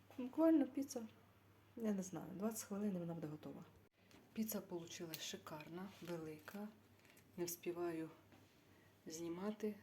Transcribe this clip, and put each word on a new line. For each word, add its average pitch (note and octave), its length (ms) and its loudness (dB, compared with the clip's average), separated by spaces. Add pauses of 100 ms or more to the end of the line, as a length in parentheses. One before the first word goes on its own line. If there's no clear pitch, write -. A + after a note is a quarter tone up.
(180)
Буквально D4+ 480 8
піца, C4+ 360 -2 (720)
я A3 180 4
не F#3+ 100 2
знаю, E3 320 -4
двадцять A3 320 0
хвилин G3+ 280 0
і F3+ 40 2
вона E3+ 140 0
буде D#3+ 140 -4
готова. D3+ 360 -6 (720)
Піца G#3+ 280 0
получилась E3 600 -6
шикарна, E3 680 -8 (120)
велика. E3 680 -6 (720)
Не F3 80 0
вспіваю E3+ 640 0 (960)
знімати, F3+ 760 0